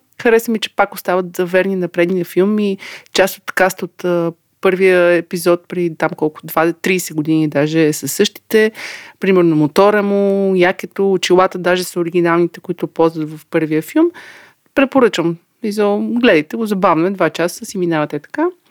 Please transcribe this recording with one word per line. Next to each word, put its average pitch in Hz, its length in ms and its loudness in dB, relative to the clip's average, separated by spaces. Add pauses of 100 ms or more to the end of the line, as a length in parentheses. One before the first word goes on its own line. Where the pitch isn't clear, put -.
(220)
Хареса 226 300 2
ми, 214 80 -2
че - 160 -10
пак 202 180 0
остават 185 320 -2 (140)
верни 185 360 0
на 180 120 -2
предния 175 380 -2
филм 208 340 0
и 196 180 -2 (360)
част 190 240 0
от - 140 -14
каст 185 320 0
от, - 220 -12
а, 170 260 0 (300)
първия 185 460 2
епизод 175 600 0
при 175 280 -4
там 160 140 -2
колко, 156 340 -4
двадесет, 160 340 -2
тридесет 185 380 -4
години 156 320 0
даже 151 460 0
са 139 140 -8
същите. 214 640 0 (480)
Примерно 180 360 4
мотора 196 480 4
му, 196 520 0
якето, 190 560 0
очилата 185 460 2
даже 180 260 0
са - 160 -8
оригиналните, 170 600 0
които - 280 -8
ползват 165 420 -2
в 156 160 -18
първия 156 360 -2
филм. 320 300 0 (640)
Препоръчвам. 226 600 2 (280)
И 220 80 -4
за, 208 300 0
гледайте 220 560 0
го, 226 80 -4
забавно 185 420 0
е, 202 40 -2
два 185 180 0
часа 175 360 -6
си - 120 -12
минавате 156 420 -2
така. - 260 -6 (260)